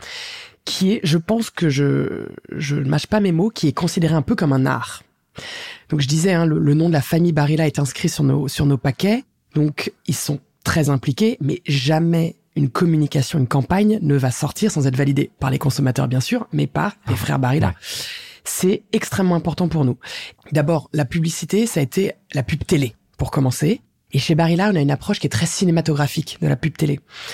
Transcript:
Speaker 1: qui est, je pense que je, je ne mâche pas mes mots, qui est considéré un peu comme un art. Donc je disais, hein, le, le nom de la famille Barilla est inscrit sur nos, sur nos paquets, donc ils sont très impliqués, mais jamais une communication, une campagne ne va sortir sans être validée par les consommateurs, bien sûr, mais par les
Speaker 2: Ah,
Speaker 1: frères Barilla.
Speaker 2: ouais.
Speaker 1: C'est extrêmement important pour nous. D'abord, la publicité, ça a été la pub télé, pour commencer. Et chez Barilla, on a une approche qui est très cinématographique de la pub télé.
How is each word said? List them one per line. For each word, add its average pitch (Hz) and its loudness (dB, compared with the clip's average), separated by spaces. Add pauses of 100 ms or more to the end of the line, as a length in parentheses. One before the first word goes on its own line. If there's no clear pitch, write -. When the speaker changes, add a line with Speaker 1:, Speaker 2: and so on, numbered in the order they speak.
(640)
Speaker 1:
qui 190 0
est, 233 -2
je 160 4
pense 220 -2
que - 0
je, 139 0 (300)
je 143 -4
ne 143 -2
mâche 151 0
pas 214 0
mes 190 2
mots, 175 2
qui - -2
est 131 2
considéré 165 0
un 156 2
peu 233 -2
comme 147 0
un 135 2
art. 131 -6 (880)
Donc 151 0
je 131 0
disais, 160 2
hein, 170 4
le, 160 2
le 147 4
nom 160 4
de 165 4
la 147 4
famille 170 2
Barilla 151 2
est 147 0
inscrit 143 -2
sur 156 0
nos, 139 2
sur 147 0
nos 139 4
paquets, 202 0 (300)
donc 151 -2 (140)
ils 151 0
sont - -4 (240)
très 147 2
impliqués, 147 0
mais 143 -2
jamais 160 0 (180)
une 143 0
communication, 156 0
une 123 2
campagne 202 2
ne 143 2
va 131 2
sortir 190 -2
sans 143 0
être 131 2
validée 139 0 (100)
par 135 0
les 131 0
consommateurs, 131 0
bien 127 0
sûr, 233 -2
mais 147 0
par 175 -2 (160)
les 110 0
Speaker 2:
Ah, - 0
Speaker 1:
frères 139 -2
Barilla. 131 2
Speaker 2:
ouais. 85 -4 (680)
Speaker 1:
C'est - 0 (100)
extrêmement 190 0
important 170 -2
pour 151 2
nous. 123 0 (540)
D'abord, 151 0
la 147 0
publicité, 170 0
ça 170 -2
a - 2
été 185 -2 (220)
la 135 -2
pub - -4
télé, 139 0 (240)
pour 131 -4
commencer. 147 0 (340)
Et 139 2
chez 156 2
Barilla, 170 4
on 190 2
a 156 2
une 143 4
approche 202 -2
qui - -2
est 143 -2
très 135 0
cinématographique 160 0
de 160 0
la 143 2
pub 147 -4
télé. 147 0 (340)